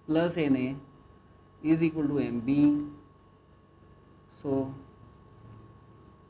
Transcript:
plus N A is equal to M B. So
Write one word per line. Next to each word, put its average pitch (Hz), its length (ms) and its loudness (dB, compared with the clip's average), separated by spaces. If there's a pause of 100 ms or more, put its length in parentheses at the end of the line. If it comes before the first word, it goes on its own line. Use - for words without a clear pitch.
plus 165 300 0
N 143 200 2
A - 1080 -10
is 160 160 4
equal 156 240 0
to 139 120 0
M 120 220 -2
B. 143 440 4 (1600)
So 135 320 -2 (1600)